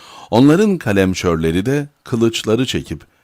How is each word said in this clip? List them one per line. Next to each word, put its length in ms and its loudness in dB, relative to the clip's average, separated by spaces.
Onların 460 4
kalemşörleri 880 0
de 220 -4
kılıçları 640 -2
çekip 380 -8